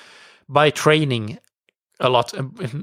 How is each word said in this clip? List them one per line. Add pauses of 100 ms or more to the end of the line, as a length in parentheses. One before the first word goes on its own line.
(500)
by
training (600)
a
lot,
um, (280)